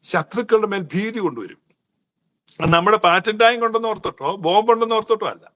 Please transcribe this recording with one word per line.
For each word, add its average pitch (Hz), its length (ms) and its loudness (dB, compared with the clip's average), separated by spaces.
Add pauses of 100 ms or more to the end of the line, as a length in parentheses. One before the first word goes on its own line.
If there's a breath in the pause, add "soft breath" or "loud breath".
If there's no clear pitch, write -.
ശത്രുക്കളുടെ 214 640 0
മേൽ 196 280 -4
ഭീതി 220 240 -4
കൊണ്ടുവരും. 127 460 -8 (960)
അത് 165 120 2
നമ്മുടെ 185 240 4
പാറ്റൻ 190 400 2
ടാങ്ക് 233 300 4
ഉണ്ടെന്ന് 226 220 -2
ഓർത്തിട്ടോ 170 480 -6
ബോംബ് 202 360 2
ഉണ്ടെന്ന് 226 220 0
ഓർത്തിട്ടോ 214 320 -2
അല്ല. - 300 -10